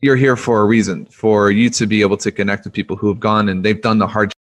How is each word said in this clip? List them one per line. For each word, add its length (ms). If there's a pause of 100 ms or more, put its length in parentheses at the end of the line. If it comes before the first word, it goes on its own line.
you're 140
here 200
for 260
a 40
reason, 420
for 420
you 220
to 160
be 140
able 160
to 140
connect 340
with 80
people 220
who 120
have 120
gone 300
and 160
they've 160
done 160
the 100
hard 240 (140)